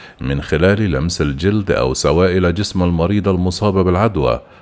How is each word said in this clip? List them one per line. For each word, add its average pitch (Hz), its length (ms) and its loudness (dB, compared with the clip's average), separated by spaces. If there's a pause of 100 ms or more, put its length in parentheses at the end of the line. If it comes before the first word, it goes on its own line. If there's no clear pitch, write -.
(200)
من 69 220 -4
خلال 95 480 2
لمس 78 300 -2
الجلد 82 500 -2
أو 110 240 0
سوائل 87 600 2
جسم 92 280 -2
المريض 87 460 0
المصاب 92 460 0
بالعدوى، 90 640 0 (220)